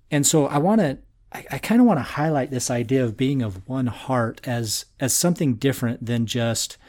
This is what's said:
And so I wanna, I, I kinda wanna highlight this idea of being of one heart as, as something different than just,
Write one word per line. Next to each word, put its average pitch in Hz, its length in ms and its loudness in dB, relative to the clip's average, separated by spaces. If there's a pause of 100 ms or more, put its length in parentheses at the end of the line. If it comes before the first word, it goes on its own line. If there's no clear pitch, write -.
(100)
And 143 160 2
so 147 200 4
I 143 120 0
wanna, 170 400 2 (340)
I, - 180 -14
I 135 80 -6
kinda 233 240 4
wanna 185 200 4
highlight 147 480 -2
this 127 200 -4
idea 123 340 0
of 110 120 -2
being 135 260 0
of 95 260 -6
one 131 180 -2
heart 117 580 -2
as, 117 420 -4 (140)
as 131 120 0
something 170 420 0
different 120 520 -2
than 117 200 0
just, 117 500 -2 (120)